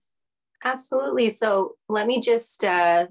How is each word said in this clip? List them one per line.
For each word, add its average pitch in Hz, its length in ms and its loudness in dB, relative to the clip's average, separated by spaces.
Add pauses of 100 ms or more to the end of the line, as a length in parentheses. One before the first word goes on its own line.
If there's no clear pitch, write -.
(640)
Absolutely. 262 680 -2
So 202 460 -2 (120)
let 214 200 0
me 247 120 0
just, 233 440 0
uh, 175 460 4